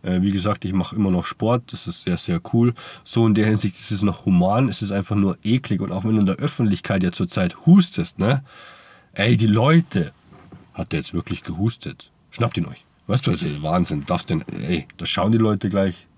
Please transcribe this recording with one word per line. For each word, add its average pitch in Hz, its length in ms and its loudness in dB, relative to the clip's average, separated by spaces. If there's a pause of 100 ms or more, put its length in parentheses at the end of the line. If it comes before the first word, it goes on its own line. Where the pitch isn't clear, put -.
Äh, 90 180 0
wie 98 100 2
gesagt, 98 340 -2
ich 92 80 -4
mache 92 220 -2
immer 101 140 2
noch 87 160 0
Sport. 117 480 -2
Das - 140 -10
ist - 160 -8
sehr, 87 140 -2
sehr 85 220 -2 (140)
cool. 120 200 4 (300)
So 113 220 0
in 110 80 4
der 107 140 4
Hinsicht 107 320 0
ist - 120 -6
es 98 120 -2
noch 98 220 -2
human. 98 440 4
Es - 120 -6
ist 101 100 -4
einfach 98 240 -4
nur 98 280 0
eklig. 110 380 0
Und 92 100 -6
auch 95 120 -6
wenn 107 100 0
du 110 60 4
in 101 60 4
der 92 100 0
Öffentlichkeit 98 680 0
ja 90 80 0
zurzeit 92 540 -4
hustest, 175 540 4
ne? 131 240 0 (680)
Ey, 113 240 2
die 107 100 2
Leute, 113 640 4 (600)
hat - 180 -8
der 78 80 -2
jetzt - 140 -8
wirklich 85 300 -6
gehustet? - 680 -6 (200)
Schnappt - 260 -4
ihn - 80 -4
euch. - 200 -16 (220)
Weißt 127 200 0
du, - 40 2
das - 120 -2
ist 73 180 -6
Wahnsinn. 80 440 0
Darfst 85 240 -4
denn, 80 140 -2 (240)
ey, 85 200 -2 (100)
das 85 120 -6
schauen 95 220 0
die 117 60 4
Leute 107 320 2
gleich. 95 380 -2 (100)